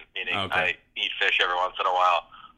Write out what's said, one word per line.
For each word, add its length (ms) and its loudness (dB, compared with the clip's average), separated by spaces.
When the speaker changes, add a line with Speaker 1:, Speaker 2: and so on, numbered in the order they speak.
Speaker 1:
meaning 220 -6
Speaker 2:
Okay. 400 0
Speaker 1:
I 240 -14
eat 100 -2
fish 200 2
every 140 2
once 260 0
in 60 0
a 40 2
while. 360 2